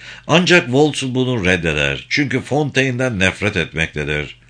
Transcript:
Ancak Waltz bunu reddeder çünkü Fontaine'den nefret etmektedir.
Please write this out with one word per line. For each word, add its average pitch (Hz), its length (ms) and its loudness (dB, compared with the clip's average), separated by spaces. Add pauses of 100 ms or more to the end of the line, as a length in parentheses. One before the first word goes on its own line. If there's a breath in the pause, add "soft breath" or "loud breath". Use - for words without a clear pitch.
(280 loud breath)
Ancak 170 380 4
Waltz 135 380 2
bunu 127 420 0
reddeder 78 640 0
çünkü 131 320 0
Fontaine'den 131 800 -2
nefret 95 380 0
etmektedir. 76 800 -4 (140 loud breath)